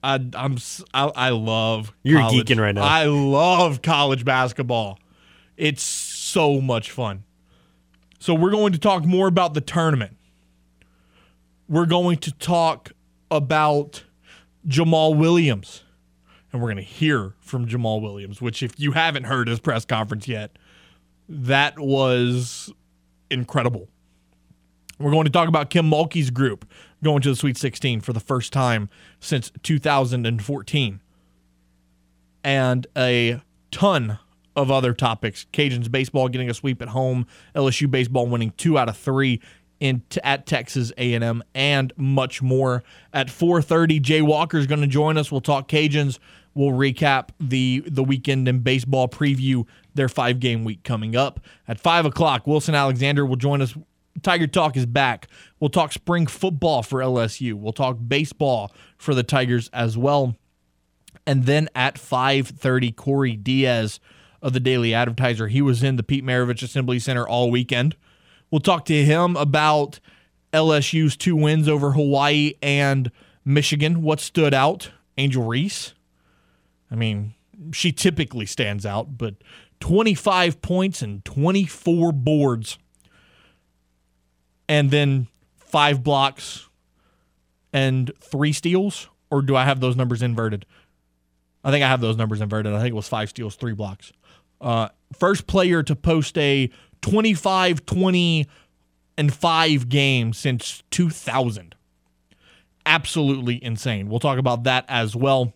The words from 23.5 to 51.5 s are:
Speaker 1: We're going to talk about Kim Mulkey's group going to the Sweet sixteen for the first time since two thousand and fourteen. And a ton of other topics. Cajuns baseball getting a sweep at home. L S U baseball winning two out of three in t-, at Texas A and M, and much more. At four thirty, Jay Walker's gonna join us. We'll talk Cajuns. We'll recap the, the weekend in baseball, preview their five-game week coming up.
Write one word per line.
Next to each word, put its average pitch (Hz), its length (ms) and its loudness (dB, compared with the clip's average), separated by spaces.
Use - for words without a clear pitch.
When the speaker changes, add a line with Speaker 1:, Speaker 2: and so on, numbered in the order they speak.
Speaker 1:
We're 143 120 0
going 156 140 4
to 151 60 2
talk 165 180 2
about 156 220 2
Kim 165 200 2
Mulkey's 151 400 0
group 123 340 -2
going 151 200 2
to 139 80 2
the 127 60 0
Sweet 135 200 -2
sixteen 120 440 -4
for 123 120 -8
the 113 80 -4
first 123 320 -4
time 120 360 0
since - 320 -4
two 151 160 0
thousand 127 460 0
and 113 160 -2
fourteen. 131 580 -4
And 127 420 0
a 120 460 0
ton 135 480 0
of 139 160 0
other 127 240 2
topics. 113 580 -4
Cajuns 123 380 -2
baseball 131 380 -2
getting 123 200 -4
a 117 60 -4
sweep 131 260 -4
at 120 80 -12
home. 127 380 -2
L 139 100 2
S 127 140 0
U 147 80 0
baseball 127 400 0
winning 117 280 -2
two 160 220 2
out 120 100 2
of 107 80 -6
three 131 440 0
in 131 280 -2
t-, - 140 -4
at 139 240 -2
Texas 123 500 -4
A 123 180 -2
and 117 100 -2
M, 117 180 -2
and 135 400 0
much 135 440 -2
more. 131 440 0
At 135 160 -2
four 170 320 2
thirty, 160 380 4
Jay 151 240 4
Walker's 151 460 2
gonna 147 180 0
join 151 320 2
us. 147 140 -4
We'll 139 80 -2
talk 139 260 -2
Cajuns. 147 540 0
We'll 143 160 2
recap 135 600 0
the, 131 440 0
the 135 200 -2
weekend 135 420 0
in 127 140 2
baseball, 127 480 0
preview 131 580 -2
their 135 120 0
five-game 120 540 0
week 110 220 -8
coming 110 320 -4
up. 135 240 -2